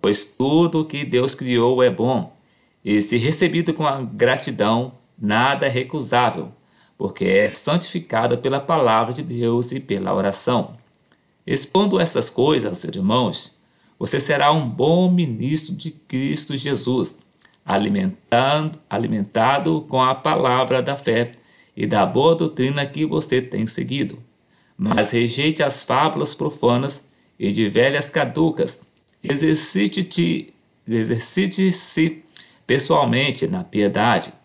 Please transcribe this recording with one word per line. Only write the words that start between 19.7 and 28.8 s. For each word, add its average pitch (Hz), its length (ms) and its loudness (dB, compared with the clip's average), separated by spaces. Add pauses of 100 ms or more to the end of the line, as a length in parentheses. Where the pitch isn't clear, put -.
com 131 120 0
a 127 140 4
palavra 131 680 0
da 135 160 -4
fé 120 360 -2 (440)
e - 100 -4
da 101 200 2
boa 143 280 4
doutrina 143 520 -2
que 147 180 -4
você 151 380 -2
tem 113 240 -4
seguido. 131 560 -6 (540)
Mas 110 340 0
rejeite 135 520 0
as 139 220 -2
fábulas 143 500 0
profanas 135 680 0 (340)
e 101 120 -2
de 107 180 2
velhas 135 400 2
caducas. 151 720 0 (420)